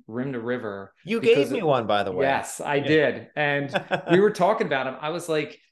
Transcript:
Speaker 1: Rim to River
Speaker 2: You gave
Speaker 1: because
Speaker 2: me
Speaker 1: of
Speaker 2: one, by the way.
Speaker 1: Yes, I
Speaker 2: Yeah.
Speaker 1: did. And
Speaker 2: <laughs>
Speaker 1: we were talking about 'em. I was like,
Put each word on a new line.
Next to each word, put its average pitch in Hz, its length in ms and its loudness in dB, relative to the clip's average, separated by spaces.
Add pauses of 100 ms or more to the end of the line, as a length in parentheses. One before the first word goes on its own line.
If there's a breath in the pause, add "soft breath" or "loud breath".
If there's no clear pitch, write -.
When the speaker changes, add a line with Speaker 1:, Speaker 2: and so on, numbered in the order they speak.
Speaker 1:
Rim 127 240 -6
to 120 80 -6
River 110 540 -8 (100)
Speaker 2:
You 220 160 -2
gave 226 160 4
Speaker 1:
because 139 160 2
Speaker 2:
me 226 80 -2
Speaker 1:
of 170 80 -2
Speaker 2:
one, 123 180 4
by 101 180 2
the 95 100 -4
way. 135 120 0
Speaker 1:
Yes, 127 360 -2
I 143 140 -2
Speaker 2:
Yeah. 143 120 -2
Speaker 1:
did. 135 480 2
And 143 480 -2 (120)
Speaker 2:
<laughs> 170 160 -4
Speaker 1:
we 185 100 8
were 208 100 4
talking 208 340 2
about 135 220 -2
'em. 127 140 -6
I 151 80 -4
was 170 180 -6
like, 151 320 -4 (120)